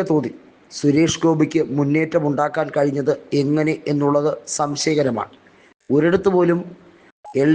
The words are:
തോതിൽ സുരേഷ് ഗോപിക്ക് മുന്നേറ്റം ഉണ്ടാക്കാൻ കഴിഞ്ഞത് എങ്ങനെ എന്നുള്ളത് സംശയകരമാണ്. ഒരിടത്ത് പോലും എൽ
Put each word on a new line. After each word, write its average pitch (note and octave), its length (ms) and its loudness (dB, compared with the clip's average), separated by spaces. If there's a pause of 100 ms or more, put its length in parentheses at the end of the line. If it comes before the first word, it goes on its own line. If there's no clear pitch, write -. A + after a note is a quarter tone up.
(100)
തോതിൽ C3+ 260 0 (420)
സുരേഷ് D3+ 460 2
ഗോപിക്ക് D#3 360 2 (160)
മുന്നേറ്റം D#3 540 0
ഉണ്ടാക്കാൻ D3 460 -2
കഴിഞ്ഞത് C#3+ 380 0 (280)
എങ്ങനെ D3+ 340 0 (160)
എന്നുള്ളത് C#3+ 400 0 (280)
സംശയകരമാണ്. C#3+ 760 -2 (560)
ഒരിടത്ത് E3+ 460 2
പോലും F3 240 2 (840)
എൽ D3+ 120 4